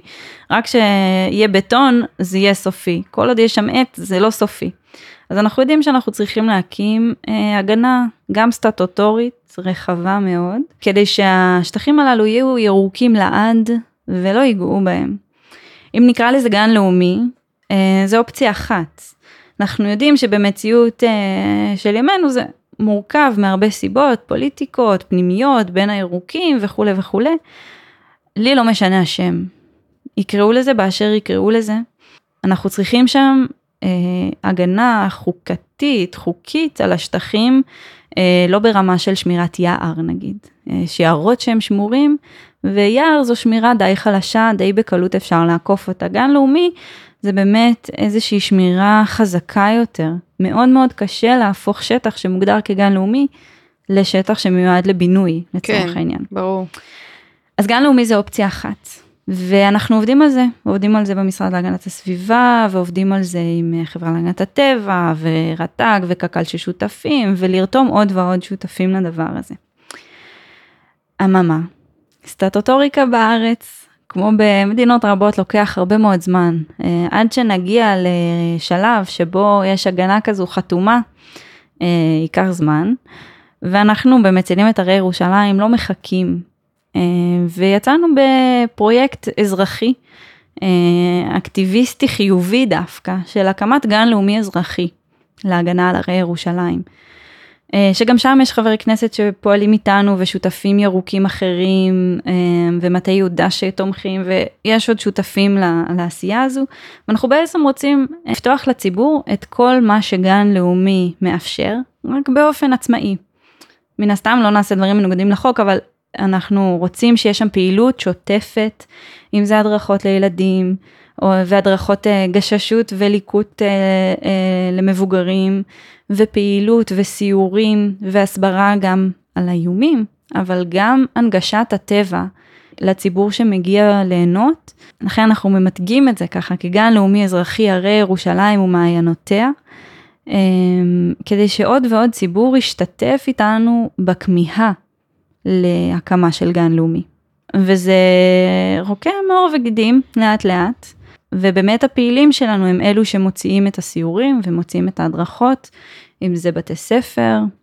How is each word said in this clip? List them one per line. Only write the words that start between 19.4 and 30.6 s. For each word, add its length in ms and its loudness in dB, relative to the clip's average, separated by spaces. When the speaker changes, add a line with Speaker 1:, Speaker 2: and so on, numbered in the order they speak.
Speaker 1:
אנחנו 300 -2
יודעים 280 2
שבמציאות, 840 0
אה, 760 -2
של 180 -2
ימינו 340 0
זה 140 -2
מורכב 580 0
מהרבה 320 0
סיבות, 560 -2
פוליטיקות, 840 -2
פנימיות, 600 0
בין 200 -2
הירוקים 720 -4
וכולי 340 -2
וכולי. 420 -2
לי 200 0
לא 80 2
משנה 380 2
השם. 420 -2
יקראו 340 0
לזה 220 2